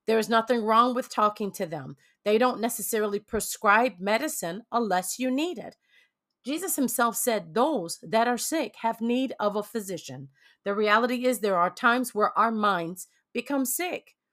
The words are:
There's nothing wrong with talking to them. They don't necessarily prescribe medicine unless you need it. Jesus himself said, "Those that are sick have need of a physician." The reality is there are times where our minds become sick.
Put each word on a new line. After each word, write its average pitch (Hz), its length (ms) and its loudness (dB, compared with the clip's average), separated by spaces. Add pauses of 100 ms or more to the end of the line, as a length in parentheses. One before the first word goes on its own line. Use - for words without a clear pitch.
There's 220 200 2
nothing 226 360 2
wrong 233 320 4
with 262 120 -4
talking 208 440 0
to 190 160 -6
them. 147 300 -10 (280)
They 214 120 4
don't 247 220 2
necessarily 214 600 -2
prescribe 214 800 2
medicine 208 720 -2
unless 196 480 0
you 254 120 0
need 302 260 -2
it. - 200 -14 (680)
Jesus 330 320 -4
himself 240 400 0
said, 185 380 -2
"Those 226 500 0
that 220 240 2
are 240 100 0
sick - 440 -4
have 226 180 -2
need 240 400 0
of 202 160 0
a 208 80 -2
physician." 160 680 -10 (340)
The 202 120 -2
reality 226 500 2
is 254 140 2
there 196 180 2
are 175 120 4
times 247 440 0
where 208 240 0
our 226 140 4
minds 185 560 -2 (260)
become 269 300 -2
sick. - 520 -6 (180)